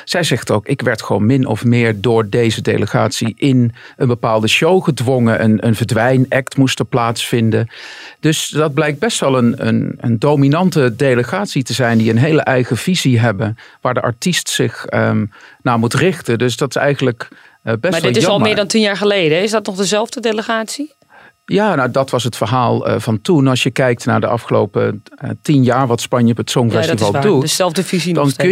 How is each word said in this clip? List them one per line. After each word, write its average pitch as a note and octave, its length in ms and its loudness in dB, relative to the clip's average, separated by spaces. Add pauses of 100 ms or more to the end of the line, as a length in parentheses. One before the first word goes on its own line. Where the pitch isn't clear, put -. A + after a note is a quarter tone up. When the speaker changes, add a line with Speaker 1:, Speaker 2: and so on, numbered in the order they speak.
Speaker 1:
zij F3+ 180 -2
zegt - 280 -2
ook: G#2 160 0
"Ik C#3 160 -4
werd B2+ 200 -2
gewoon G#2 240 0
min C3 200 2
of A2 180 -4
meer A#2 360 2
door A2+ 280 2
deze A#2 340 0
delegatie A2 720 -2
in B2 380 2 (220)
een C3+ 100 0
bepaalde A2+ 420 0
show F3 360 2
gedwongen. A#2+ 600 0
Een, G#2+ 220 2
een A#2 80 2
verdwijnact B2 840 0
moest C3 220 2
er B2+ 60 -2
plaatsvinden." A#2 840 0 (520)
Dus D#3 280 -2
dat D3 260 -2
blijkt D3+ 240 -2
best A3+ 220 -2
wel C3+ 180 2
een, A#2+ 280 0
een, A2+ 340 -2
een A#2 180 -2
dominante C#3+ 800 2
delegatie C#3 680 0
te A#2 100 -8
zijn A#2 260 2
die A2 120 2
een A2+ 80 2
hele D3+ 240 4
eigen B2+ 340 0
visie D3 420 0
hebben A2 400 0 (220)
waar B2+ 140 -2
de C3 80 -2
artiest - 460 -4
zich, - 380 -4
ehm, A2 380 0 (380)
naar A#2+ 160 0
moet A#2 160 0
richten. D3 440 0
Dus B2 180 0
dat D3 120 -2
is - 140 -8
eigenlijk, C3 460 -2 (340)
eh, A2+ 100 -4
best A2+ 100 -2
Speaker 2:
Maar F3 80 0
Speaker 1:
wel E3 100 0 (120)
Speaker 2:
dit A#2+ 40 0
is A#2 80 4
al - 60 2
Speaker 1:
jammer. G3+ 180 2
Speaker 2:
meer G#2+ 80 0
dan G3+ 100 0
tien A3+ 160 0
jaar G3+ 140 0
geleden. F#3 460 2
Is G#3+ 80 -2
dat G#3+ 160 -2
nog G3 100 -6
dezelfde G#3 440 -2
delegatie? A3 760 -4 (540)
Speaker 1:
Ja, G3 260 2
nou, B2+ 160 0
dat C3+ 200 -2
was B2+ 140 -2
het A#2+ 120 -4
verhaal, A#2 500 0
eh, A2+ 120 0
van A2+ 220 -2
toen. D3 260 2
Als B2+ 160 2
je C3+ 80 0
kijkt B2 340 0
naar A2 160 2
de A2 60 0
afgelopen, G#2+ 760 -2 (140)
eh, A#2 140 -10 (120)
tien C#3+ 200 2
jaar B2 240 2
wat A#2 140 -2
Spanje A#2+ 300 2
op A#2 60 0
het - 160 -6
Speaker 2:
Ja, C#3 80 0
dat B2 100 2
is - 80 -2
Speaker 1:
Songfestival G#2+ 340 0
Speaker 2:
waar. C#3+ 100 0
Speaker 1:
doet, F#3+ 180 4
Speaker 2:
Dezelfde F3 440 -2
visie F3 300 -2
Speaker 1:
dan D3 100 0
Speaker 2:
nog C#3 80 2
steeds. - 200 0